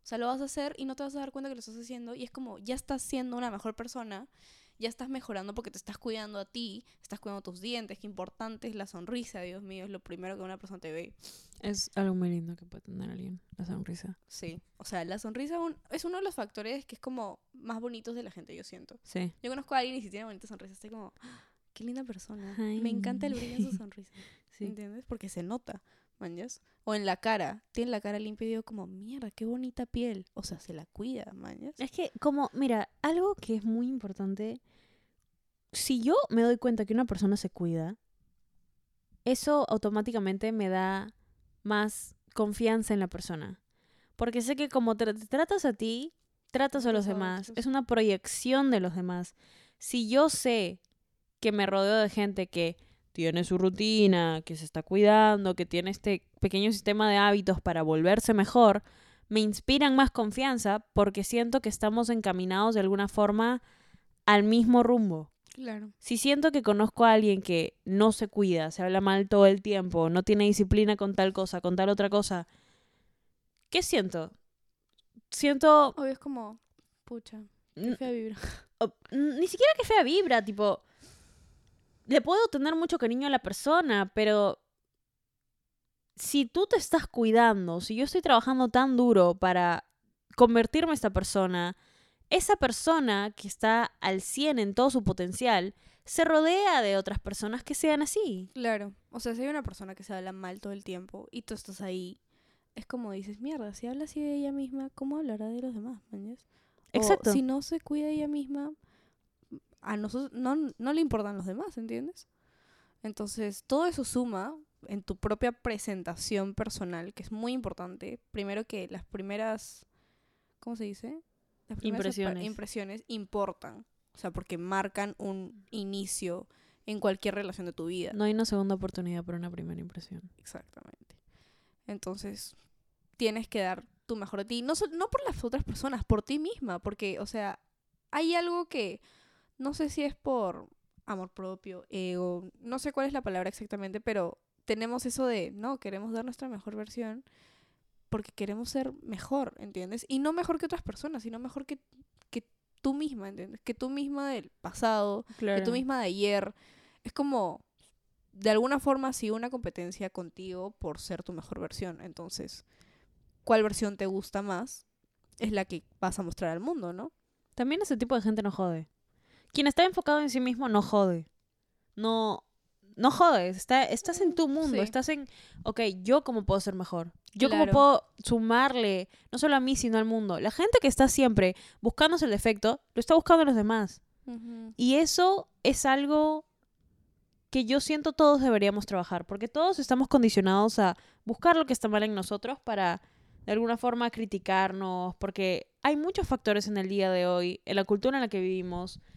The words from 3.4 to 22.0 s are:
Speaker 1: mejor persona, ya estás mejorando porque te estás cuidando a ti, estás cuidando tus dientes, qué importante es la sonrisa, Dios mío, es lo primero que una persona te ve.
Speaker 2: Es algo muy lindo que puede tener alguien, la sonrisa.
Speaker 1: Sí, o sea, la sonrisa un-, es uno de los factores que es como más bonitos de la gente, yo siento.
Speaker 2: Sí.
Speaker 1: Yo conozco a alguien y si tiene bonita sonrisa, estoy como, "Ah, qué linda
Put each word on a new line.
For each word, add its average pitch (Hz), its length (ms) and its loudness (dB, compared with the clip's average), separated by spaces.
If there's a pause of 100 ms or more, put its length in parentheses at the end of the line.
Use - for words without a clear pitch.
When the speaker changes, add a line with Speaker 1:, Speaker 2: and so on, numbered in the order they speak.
Speaker 1:
mejor 214 240 -8
persona, 233 520 -12 (520)
ya 226 100 -6
estás 254 220 -12
mejorando 208 440 -8
porque 233 160 -12
te - 60 -18
estás - 220 -16
cuidando 214 400 -10
a 196 80 -10
ti, 233 380 -12 (180)
estás - 180 -16
cuidando 202 220 -12
tus 180 180 -16
dientes, 220 380 -10
qué - 80 -18
importante 214 600 -12
es 220 60 -10
la 196 120 -10
sonrisa, 202 560 -12
Dios 185 200 -12
mío, 190 220 -14
es 202 60 -14
lo 185 100 -14
primero 185 360 -12
que 190 60 -12
una 185 140 -12
persona 190 240 -18
te 160 120 -12
ve. 165 200 -10 (480)
Speaker 2:
Es 202 360 -6
algo 196 180 0
muy 180 160 -2
lindo 170 260 -6
que 175 80 -20
puede - 180 -20
tener 185 280 -12
alguien, 185 280 -12 (200)
la 180 80 -10
sonrisa. 180 500 -10 (120)
Speaker 1:
Sí, 170 340 -14 (160)
o - 60 -20
sea, 175 200 -8
la 185 140 -8
sonrisa 269 400 -8
un-, 330 180 -6 (140)
es 320 160 -8
uno 359 120 -6
de 381 40 -8
los 381 140 -6
factores 226 500 -10
que - 80 -20
es - 60 -20
como 247 400 -10 (120)
más 226 280 -12
bonitos 233 340 -12
de 240 80 -10
la 202 80 -18
gente, 165 260 -20
yo 180 80 -18
siento. - 380 -20
Speaker 2:
Sí. 180 300 -8 (100)
Speaker 1:
Yo 240 80 -10
conozco 269 240 -8
a 262 40 0
alguien 254 180 -2
y 262 40 -10
si 208 80 -14
tiene 202 160 -14
bonita 214 220 -18
sonrisa, 196 260 -20
estoy 208 180 -20
como, 220 300 -18
"Ah, 247 220 -20 (320)
qué 214 100 -16
linda 254 200 -10